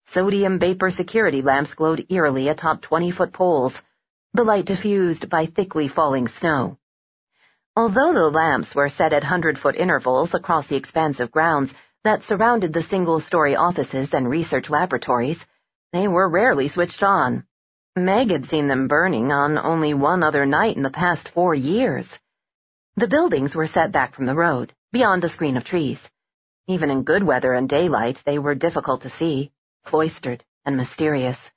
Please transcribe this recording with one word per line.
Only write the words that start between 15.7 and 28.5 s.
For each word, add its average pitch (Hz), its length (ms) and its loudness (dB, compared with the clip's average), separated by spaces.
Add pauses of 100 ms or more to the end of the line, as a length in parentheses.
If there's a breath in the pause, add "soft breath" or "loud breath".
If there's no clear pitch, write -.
they 185 160 0
were 185 220 2
rarely 165 400 2
switched 175 340 -2
on. 139 420 2 (520)
Meg 196 340 2
had 139 140 0
seen 147 220 0
them 135 200 0
burning 143 460 2
on 143 240 0
only 156 360 0
one 151 300 2
other 151 220 2
night 165 320 0
in 139 60 -2
the 135 200 -6
past 175 240 -2
four 175 260 0
years. 147 640 -2 (800)
The 214 140 0
buildings 180 440 0
were 156 140 -4
set 160 240 0
back 135 240 -2
from 131 120 -4
the 131 80 -2
road, 151 380 0 (200)
beyond 202 320 2
a 165 40 -4
screen 139 280 -2
of 120 80 -6
trees. 143 440 -4 (580)
Even 160 220 -2
in 135 140 0
good 185 200 0
weather 131 300 2
and 127 140 0
daylight, 135 580 0
they 143 140 -2
were 143 160 -2